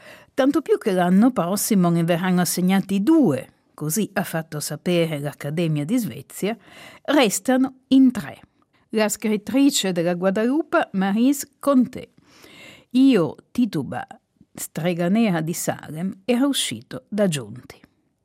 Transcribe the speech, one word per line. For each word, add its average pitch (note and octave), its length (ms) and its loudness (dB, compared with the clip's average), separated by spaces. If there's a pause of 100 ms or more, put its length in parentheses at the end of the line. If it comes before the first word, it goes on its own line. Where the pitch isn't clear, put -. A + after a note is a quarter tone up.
(360)
tanto C#4 260 0
più G#4+ 160 0
che - 140 -4
l'anno F#3 400 4
prossimo F3 580 0
ne E3+ 140 2
verranno F3+ 380 0
assegnati F#3+ 600 0
due, A3+ 480 2 (240)
così D#3 400 -4
ha G3+ 80 -2
fatto D#3+ 380 -8
sapere D#3+ 580 -2
l'Accademia D3 680 -4
di G3+ 140 -2
Svezia, G3+ 580 -6 (460)
restano C4 760 0 (100)
in C4 240 6
tre. C#3+ 280 -8 (500)
La G#3+ 200 0
scrittrice G#3+ 840 0
della F3 220 0
Guadalupe, A3+ 800 0
Maryse G#3+ 680 0
Conté, - 540 0 (800)
Io, A#3+ 440 4 (140)
Tituba F3 560 -4 (480)
"Strega F3 560 -4
Nera G3+ 320 2
di D#3+ 120 -4
Salem", E3 640 -8 (100)
era B3 200 0
uscito - 640 -6
da G#3 180 0
Giunti. B2 540 -8 (440)